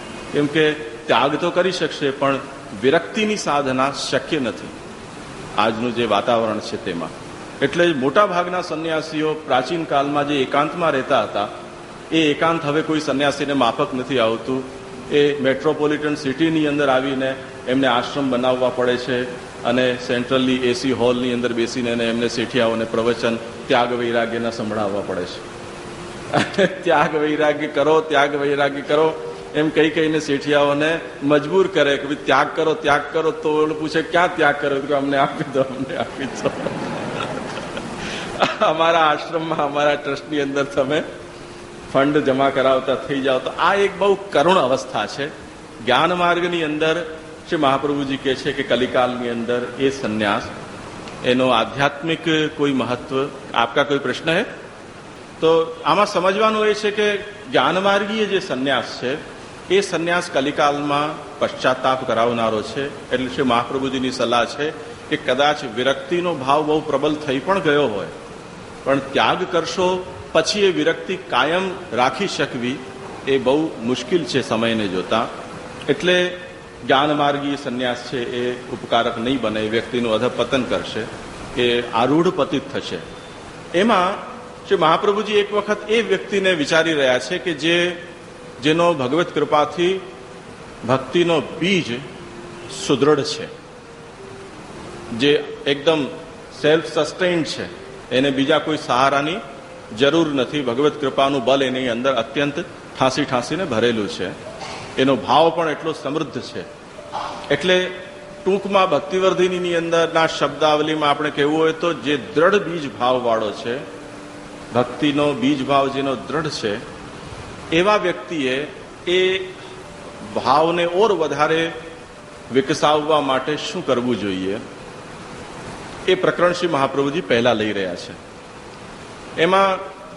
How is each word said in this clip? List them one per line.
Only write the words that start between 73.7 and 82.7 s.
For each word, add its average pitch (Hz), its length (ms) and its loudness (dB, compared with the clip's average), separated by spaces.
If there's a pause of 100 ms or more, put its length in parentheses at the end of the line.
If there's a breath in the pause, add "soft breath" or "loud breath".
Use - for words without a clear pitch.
મુશ્કેલ 127 420 0
છે 131 180 0
સમયને 113 460 0
જોતા. 92 400 0 (640)
એટલે 180 480 2 (500)
જ્ઞાનમાર્ગીય 143 680 2
સંન્યાસ 123 420 -4
છે 131 220 -6
એ 123 520 -4
ઉપકારક 117 460 0
નહીં 123 240 0
બને, 107 200 0
એ 107 80 0
વ્યક્તિનું 113 440 0
અધપતન 120 500 0
કરશે, 101 380 -4 (600)
એ 120 300 2
આરૂઢ 135 360 4
પતિત 147 340 0 (120)